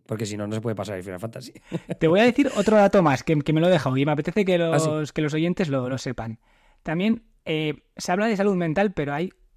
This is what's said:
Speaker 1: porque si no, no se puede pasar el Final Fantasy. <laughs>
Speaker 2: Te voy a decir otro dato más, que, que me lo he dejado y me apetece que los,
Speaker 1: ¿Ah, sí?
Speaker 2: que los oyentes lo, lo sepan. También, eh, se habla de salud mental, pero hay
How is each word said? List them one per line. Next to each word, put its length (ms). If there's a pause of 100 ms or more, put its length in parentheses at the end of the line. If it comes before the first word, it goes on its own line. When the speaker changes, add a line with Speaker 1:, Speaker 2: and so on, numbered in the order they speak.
Speaker 1:
porque 180
si 100
no, 120
no 80
se 60
puede 140
pasar 220
el 60
Final 160
Fantasy. 340 (300)
<laughs> 160
Speaker 2:
Te 80
voy 140
a 20
decir 320
otro 200
dato 280
más, 200
que, 160
que 140
me 80
lo 60
he 40
dejado 260
y 80
me 80
apetece 320
que 120
los, 300
Speaker 1:
¿Ah, 180
sí? 80
Speaker 2:
que 80
los 140
oyentes 340
lo, 200
lo 100
sepan. 400 (420)
También, 420 (220)
eh, 380 (140)
se 140
habla 140
de 100
salud 200
mental, 380
pero 200
hay 180 (260)